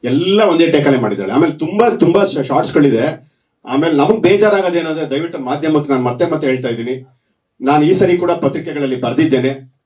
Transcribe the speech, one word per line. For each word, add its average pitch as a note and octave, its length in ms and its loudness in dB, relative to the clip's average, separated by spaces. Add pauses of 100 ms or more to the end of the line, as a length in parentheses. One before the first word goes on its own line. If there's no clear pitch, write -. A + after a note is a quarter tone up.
ಎಲ್ಲ F3 380 2
ಒಂದೇ E3 280 4
ಟೇಕಲ್ಲೇ C#3 280 2
ಮಾಡಿದ್ದಾಳೆ. G2+ 340 -4
ಆಮೇಲೆ D3 200 2
ತುಂಬಾ, G#3 440 0
ತುಂಬಾ F3+ 280 2
ಶ-, C#3+ 160 -4
ಶಾರ್ಟ್ಸ್‌ಗಳಿದೆ. C3+ 880 0 (340)
ಆಮೇಲೆ D3 320 -2
ನಮಗ್ G#3+ 260 2
ಬೇಜಾರಾಗೋದೇನಂದ್ರೆ, F3 880 2
ದಯವಿಟ್ಟು D3+ 280 -6
ಮಾಧ್ಯಮಕ್ಕೆ C#3+ 540 -2
ನಾನು B2+ 120 0
ಮತ್ತೆ B2 260 -2
ಮತ್ತೆ D3+ 160 -4
ಹೇಳ್ತಾ C3 220 -2
ಇದ್ದೀನಿ, A#2+ 400 -6 (520)
ನಾನು D3 240 2
ಈ E3+ 80 4
ಸರಿ F3+ 240 2
ಕೂಡ F3 140 0
ಪತ್ರಿಕೆಗಳಲ್ಲಿ C#3+ 680 -4
ಬರ್ದಿದ್ದೇನೆ C3 760 -2 (120)